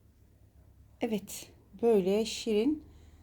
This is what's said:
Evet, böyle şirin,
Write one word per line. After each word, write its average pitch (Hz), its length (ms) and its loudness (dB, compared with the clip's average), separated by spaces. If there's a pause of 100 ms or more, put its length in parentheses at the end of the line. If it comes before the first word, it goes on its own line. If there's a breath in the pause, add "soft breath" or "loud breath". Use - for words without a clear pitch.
(1000)
Evet, - 460 -4 (340)
böyle 214 440 4
şirin, 226 580 -2 (400 loud breath)